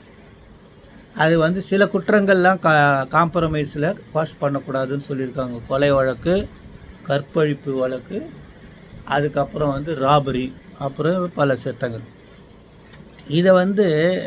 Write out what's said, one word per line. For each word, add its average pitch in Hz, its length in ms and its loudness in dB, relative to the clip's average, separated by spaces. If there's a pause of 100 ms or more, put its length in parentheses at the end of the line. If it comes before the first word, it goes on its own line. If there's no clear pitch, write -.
(1160)
அது 160 220 2
வந்து 165 240 0
சில 196 240 2
குற்றங்கள்லாம் 190 760 2
கா-, 143 520 4
காம்ப்ரமைஸில் 156 840 0
ஸ்குவாஷ் - 460 -6
பண்ணக்கூடாதுன்னு 139 640 -4
சொல்லியிருக்காங்க. 127 600 -6
கொலை 143 240 2
வழக்கு, 135 560 0 (560)
கற்பழிப்பு 143 720 -2
வழக்கு, 131 540 -6 (760)
அதுக்கப்புறம் 143 680 -2
வந்து 147 240 -6
ராபரி, 135 580 0 (240)
அப்புறம் 160 560 -4
பல 139 220 0
சட்டங்கள். 117 640 -8 (1080)
இதை 175 240 4
வந்து, 190 340 4 (420)